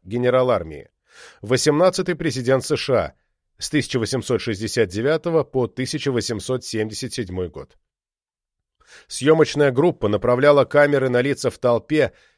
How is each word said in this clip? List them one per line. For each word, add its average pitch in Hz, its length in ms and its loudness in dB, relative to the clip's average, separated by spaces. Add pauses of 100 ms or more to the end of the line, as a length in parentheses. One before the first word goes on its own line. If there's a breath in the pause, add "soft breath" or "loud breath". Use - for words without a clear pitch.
генерал 123 480 0
армии, 80 380 -4 (540 loud breath)
восемнадцатый 165 720 2
президент 131 500 -2
С 151 120 -2
Ш - 180 -2
А 87 200 0 (440)
с - 100 -10
тысяча - 300 -2
восемьсот 113 420 -2
шестьдесят 107 480 -2
девятого 143 560 -2
по 127 220 -2
тысяча 131 440 -6
восемьсот 123 540 -4
семьдесят 107 480 -6
седьмой 92 380 -6
год. - 260 -18 (1300 loud breath)
Съемочная 147 640 4
группа 131 380 0
направляла 123 560 4
камеры 143 460 2
на 123 100 2
лица 135 280 -2
в - 100 -8
толпе, 123 540 0 (260 soft breath)